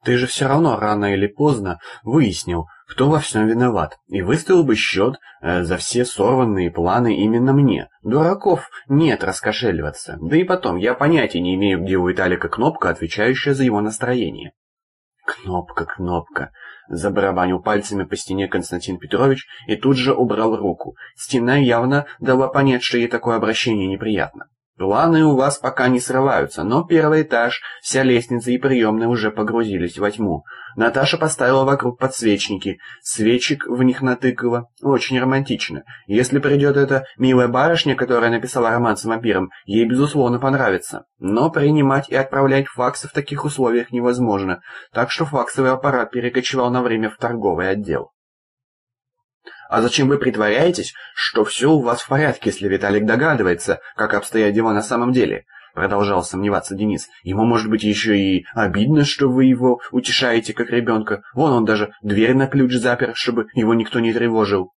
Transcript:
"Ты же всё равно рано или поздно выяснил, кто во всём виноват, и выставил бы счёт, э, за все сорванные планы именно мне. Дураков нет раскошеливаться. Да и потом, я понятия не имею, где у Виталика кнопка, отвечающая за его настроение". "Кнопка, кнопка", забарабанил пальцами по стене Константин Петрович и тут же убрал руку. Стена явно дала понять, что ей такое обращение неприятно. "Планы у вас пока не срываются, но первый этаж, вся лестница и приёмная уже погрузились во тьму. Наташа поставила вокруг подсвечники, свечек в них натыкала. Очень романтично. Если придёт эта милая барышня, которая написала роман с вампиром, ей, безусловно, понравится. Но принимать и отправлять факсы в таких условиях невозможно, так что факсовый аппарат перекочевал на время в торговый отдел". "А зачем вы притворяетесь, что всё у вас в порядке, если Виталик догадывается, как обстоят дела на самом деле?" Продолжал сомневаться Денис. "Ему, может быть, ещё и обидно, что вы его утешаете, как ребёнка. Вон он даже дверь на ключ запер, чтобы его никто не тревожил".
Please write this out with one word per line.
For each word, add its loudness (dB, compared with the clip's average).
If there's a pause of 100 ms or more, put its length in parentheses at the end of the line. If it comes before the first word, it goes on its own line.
"Ты 2
же 0
всё -2
равно 2
рано 0
или 0
поздно -2 (240)
выяснил, 0 (220)
кто 0
во 2
всём 0
виноват, 0 (100)
и -4
выставил 2
бы 2
счёт, 0 (240)
э, -2
за -2
все -2
сорванные 0
планы 0
именно 2
мне. 2 (140)
Дураков 0 (180)
нет 2
раскошеливаться. -4
Да -2
и 4
потом, -2
я 0
понятия 2
не 0
имею, 2
где -2
у 2
Виталика -2
кнопка, -2
отвечающая -2
за 0
его 2
настроение". -4 (760)
"Кнопка, -6
кнопка", -6 (360)
забарабанил -2
пальцами -2
по -6
стене -4
Константин -6
Петрович 0 (200)
и -2
тут 2
же 0
убрал 0
руку. -6 (200)
Стена 0
явно 2 (140)
дала 2
понять, 2
что -2
ей 2
такое -2
обращение -2
неприятно. -4 (280)
"Планы 2
у 4
вас 0
пока -2
не 2
срываются, 0
но 0
первый 2
этаж, 0 (220)
вся -2
лестница 0
и 0
приёмная 2
уже 0
погрузились -2
во 0
тьму. -4 (300)
Наташа 0
поставила 2
вокруг -2
подсвечники, -2 (240)
свечек 0
в 0
них 2
натыкала. -2 (120)
Очень 0
романтично. -2 (240)
Если 2
придёт 2
эта 2 (140)
милая 4
барышня, 2
которая 2
написала 0
роман 2
с -10
вампиром, -2 (140)
ей, 2
безусловно, 0
понравится. -2 (140)
Но 0
принимать 2
и -4
отправлять 2
факсы -4
в -16
таких -6
условиях 0
невозможно, 0 (300)
так -2
что -4
факсовый -2
аппарат -2
перекочевал -2
на 0
время 0
в -20
торговый -2
отдел". -4 (1600)
"А 2
зачем 2
вы 2
притворяетесь, 0 (220)
что -2
всё 0
у 4
вас -2
в -12
порядке, 0
если -6
Виталик 2
догадывается, 0 (160)
как -2
обстоят 0
дела 2
на 0
самом -2
деле?" 0 (280)
Продолжал 0
сомневаться -2
Денис. -4 (160)
"Ему, -2
может 2
быть, 0
ещё 0
и 2 (100)
обидно, 2
что 0
вы 4
его 2
утешаете, -2
как -4
ребёнка. -2 (100)
Вон 2
он 2
даже 0 (120)
дверь 2
на 4
ключ 2
запер, 0
чтобы -2
его 2
никто 0
не 0
тревожил". 0